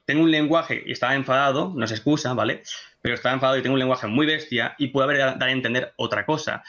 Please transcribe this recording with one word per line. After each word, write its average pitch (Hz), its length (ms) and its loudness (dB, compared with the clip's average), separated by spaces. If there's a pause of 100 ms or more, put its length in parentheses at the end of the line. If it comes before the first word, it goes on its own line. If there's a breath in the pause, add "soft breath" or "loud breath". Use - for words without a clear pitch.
tengo 147 180 2
un 165 80 6
lenguaje, 151 540 2
y - 60 -6
estaba 123 240 0
enfadado, 139 600 0
no 117 100 -2
es 110 60 -2
excusa, 139 440 0
¿vale? 110 260 -2 (400 loud breath)
Pero 120 140 -2
estaba 123 180 0
enfadado 131 240 2
y 127 60 -2
tengo 131 100 0
un 135 60 2
lenguaje 127 280 0
muy 135 200 2
bestia 151 500 -2
y 143 100 -2
puedo 135 180 0
haber 143 120 2
da-, 131 160 2
dar 127 160 -2
a - 20 2
entender 123 440 -2
otra 104 300 -4
cosa. - 440 -4